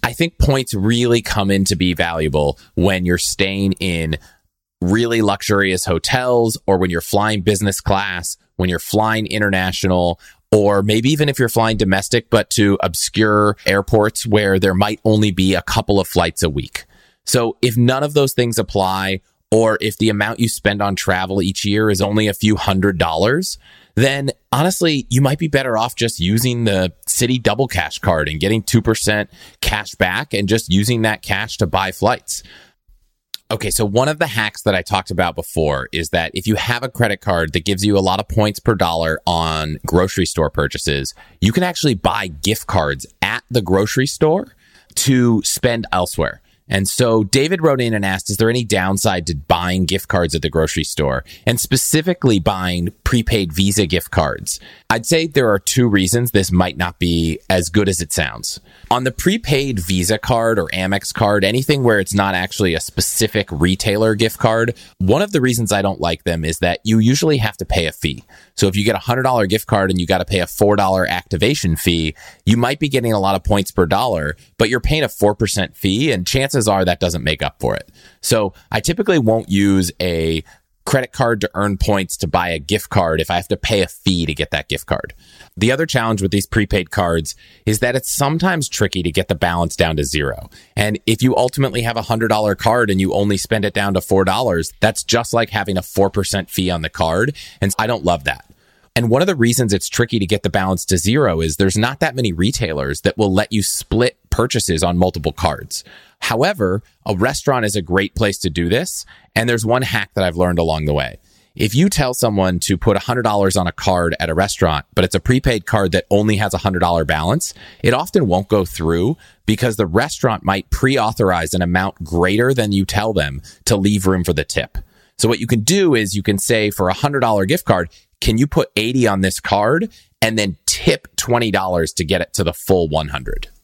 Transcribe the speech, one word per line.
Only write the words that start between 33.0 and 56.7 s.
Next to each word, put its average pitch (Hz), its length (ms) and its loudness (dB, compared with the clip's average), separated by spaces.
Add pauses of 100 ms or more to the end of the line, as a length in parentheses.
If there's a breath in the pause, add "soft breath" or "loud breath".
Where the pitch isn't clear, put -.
Okay, 110 220 -4
so 113 120 0
one 110 220 2
of 151 140 -2
the 165 80 0
hacks 107 340 -4
that 98 140 2
I 90 60 -2
talked 95 280 -2
about 87 240 0
before 73 560 -2
is 82 200 -4
that 82 220 0
if 90 140 -6
you 107 80 2
have 120 300 -2
a 131 40 -6
credit 107 320 -2
card 85 340 -2
that 85 100 -2
gives 98 200 -2
you 101 140 4
a 95 100 2
lot 95 120 0
of 104 80 -6
points 107 320 0
per 110 160 0
dollar 82 500 0
on 80 580 0
grocery 90 420 0
store 78 240 -2
purchases, 71 600 -4 (280 loud breath)
you 107 100 4
can 180 140 0
actually 160 300 0
buy 95 340 -2
gift 85 400 -4
cards 73 360 -2 (160)
at 110 300 -4
the 120 120 0
grocery 101 440 0
store - 480 0 (400 soft breath)
to 120 480 2
spend 117 480 -2
elsewhere. - 500 -2 (320)
And 95 140 2
so 113 380 2
David 156 380 0
wrote 143 180 4
in 117 140 0
and 101 100 -2
asked, 95 260 -4
"Is 101 60 -4
there 113 120 2
any 123 140 0
downside 95 640 0
to 85 80 -4
buying 90 520 0
gift 92 200 -4
cards 85 300 0
at 73 60 -2
the 82 60 -2
grocery 78 360 0
store 67 400 -4 (200 loud breath)
and 120 140 0
specifically 156 800 0
buying 90 540 -2 (100)
prepaid 110 500 0
Visa 95 340 2
gift 85 260 -2
cards?" - 480 -2 (280 loud breath)
I'd 113 160 0
say 165 220 0
there 135 240 2
are 101 80 2
two 123 300 2
reasons 101 420 2
this 92 220 2
might 90 240 2